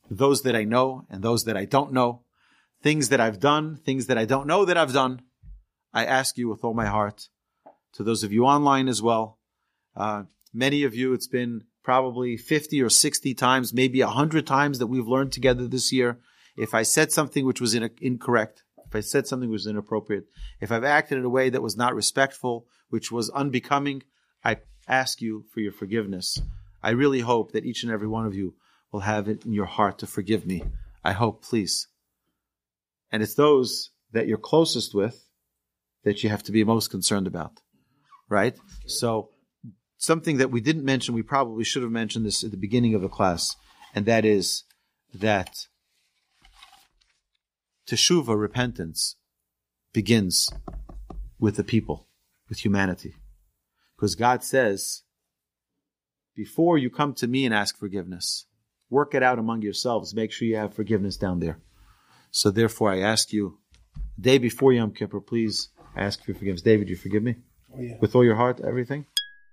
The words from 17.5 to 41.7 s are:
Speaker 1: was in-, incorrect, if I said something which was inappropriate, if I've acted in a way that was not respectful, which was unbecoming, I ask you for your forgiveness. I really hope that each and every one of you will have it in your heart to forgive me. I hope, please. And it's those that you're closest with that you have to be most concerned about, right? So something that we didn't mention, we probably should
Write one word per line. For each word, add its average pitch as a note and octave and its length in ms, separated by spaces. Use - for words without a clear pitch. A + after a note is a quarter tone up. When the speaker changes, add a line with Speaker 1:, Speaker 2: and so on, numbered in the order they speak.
Speaker 1:
was A#2 140
in-, A#2 160
incorrect, A#2+ 640
if - 80
I G#2+ 60
said C3+ 260
something B2+ 220
which G#2+ 140
was G2 40
inappropriate, G#2 600
if A2 100
I've A#2 140
acted D3 340
in B2+ 60
a B2 40
way C3 220
that B2 120
was G#2 140
not B2 180
respectful, B2 720
which A2+ 220
was A2+ 200
unbecoming, C#3 720
I A2+ 140
ask C3 340
you A2 320
for - 80
your G#2 120
forgiveness. G2 680
I - 80
really C3+ 300
hope A#2 320
that A2 120
each - 180
and A#2 100
every G#2+ 160
one A2 180
of G2+ 80
you F#2+ 200
will G#2 80
have G#2 280
it G#2+ 160
in A#2 80
your G2+ 140
heart G2+ 320
to G#2+ 80
forgive G2 400
me. F2+ 160
I F2 80
hope, G#2 300
please. - 460
And A2 120
it's G#2+ 120
those C#3+ 560
that A2+ 160
you're G#2+ 100
closest D#3 560
with G2+ 320
that G2+ 180
you A2 80
have G#2 140
to - 80
be G#2+ 120
most A2+ 260
concerned G2 360
about, E2+ 340
right? G#2 280
So A2+ 440
something D#3+ 400
that C3 120
we A#2+ 100
didn't D3 240
mention, C3 300
we A2+ 80
probably A2+ 420
should C3 180